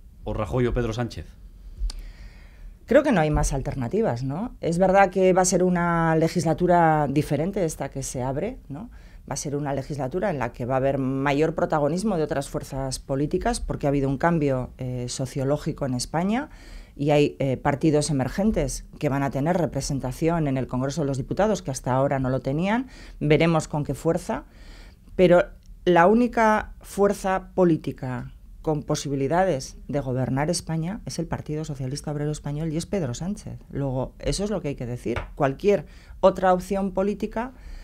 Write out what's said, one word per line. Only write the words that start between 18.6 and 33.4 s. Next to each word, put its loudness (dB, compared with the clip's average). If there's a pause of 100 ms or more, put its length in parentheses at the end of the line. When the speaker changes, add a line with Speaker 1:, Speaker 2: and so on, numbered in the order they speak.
Speaker 2:
que 0
van 0
a 0
tener 0
representación 0
en 0
el -2
Congreso -2
de -2
los -2
Diputados, 0
que -6
hasta -4
ahora 2
no -2
lo 0
tenían. 0 (340)
Veremos 4
con -2
qué -2
fuerza, -2 (720)
pero 8 (400)
la 8
única 4
fuerza 0
política 0 (280)
con -2
posibilidades -2 (120)
de -2
gobernar -2
España -4
es -8
el -4
Partido -6
Socialista -6
Obrero -2
Español -6
y -4
es -4
Pedro -4
Sánchez. -8 (100)